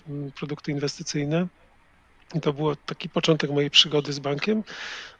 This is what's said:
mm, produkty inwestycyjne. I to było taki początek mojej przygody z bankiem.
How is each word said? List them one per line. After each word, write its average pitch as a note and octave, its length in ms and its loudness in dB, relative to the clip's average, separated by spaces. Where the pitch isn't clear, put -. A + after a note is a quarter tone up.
mm, C#3+ 240 -8
produkty D3 400 -6
inwestycyjne. D3 760 0
I E3 60 -2
to D3+ 120 2
było D3 240 0
taki - 320 -8
początek D#3+ 420 2
mojej C#3+ 200 4
przygody D3 420 4
z C#3 60 -4
bankiem. D3 440 0